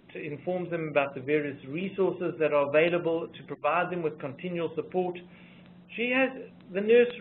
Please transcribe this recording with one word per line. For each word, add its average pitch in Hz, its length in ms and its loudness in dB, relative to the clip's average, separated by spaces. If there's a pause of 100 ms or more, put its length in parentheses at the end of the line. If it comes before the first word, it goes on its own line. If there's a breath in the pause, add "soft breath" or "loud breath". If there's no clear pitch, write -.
(140)
t-, 175 140 -10
informs 170 420 -6
them 160 200 -4
about 143 260 0
the 135 60 -10
various 143 360 0 (100)
resources 180 720 -2
that 147 140 2
are 143 140 4
available 165 600 2
to - 200 -18
provide 156 440 0
them 175 120 -4
with 151 160 -4
continual 165 560 -6
support. 175 420 -2 (800 loud breath)
She 240 160 -2
has, 262 180 2 (440)
the 190 80 -2
nurse 233 280 8 (120)